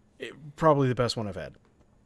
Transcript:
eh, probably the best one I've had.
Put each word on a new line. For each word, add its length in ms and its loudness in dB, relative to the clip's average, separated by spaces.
eh, 120 -14
probably 320 4
the 60 -2
best 200 -2
one 120 -6
I've 80 -10
had. 180 -12